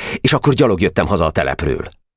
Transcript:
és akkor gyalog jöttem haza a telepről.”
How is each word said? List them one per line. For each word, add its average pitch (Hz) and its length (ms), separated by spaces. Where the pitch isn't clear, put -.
és - 120
akkor 139 200
gyalog 113 280
jöttem 90 260
haza 85 180
a 78 60
telepről.” 71 580